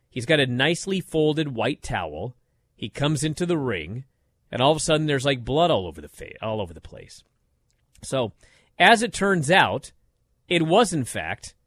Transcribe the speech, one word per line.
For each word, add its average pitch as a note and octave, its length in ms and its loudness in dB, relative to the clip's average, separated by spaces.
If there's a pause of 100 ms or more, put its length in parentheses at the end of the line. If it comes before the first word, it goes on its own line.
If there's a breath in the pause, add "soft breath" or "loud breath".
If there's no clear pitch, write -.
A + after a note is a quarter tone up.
he's B2+ 160 -8
got D#3 140 2
a C3+ 80 4
nicely E3 540 0
folded D3+ 540 0
white A2 260 -2
towel. F#2 540 -6 (400)
He A2+ 140 -10
comes C#3+ 340 -2
into D#3 220 -4
the E3+ 120 0
ring, A#2 480 -6 (460)
and A2+ 100 -2
all C#3+ 100 6
of D#3+ 60 2
a D3 40 -6
sudden D#3 260 0
there's, C#3 180 0
like, C3+ 180 0
blood D#3 280 2
all G2 160 0
over D2+ 140 -12
the D2 80 -16
fa-, - 320 -18
all A2 200 -4
over F2 120 -8
the E2 80 -20
place." - 420 -20 (800)
So, B2+ 320 -4 (460 soft breath)
as G#3 220 8
it A3+ 120 -4
turns F#3 380 0
out, C3+ 400 2 (560)
it F3 160 2
was, F3+ 300 4
in C#3+ 100 -2
fact, F2 500 -8 (140)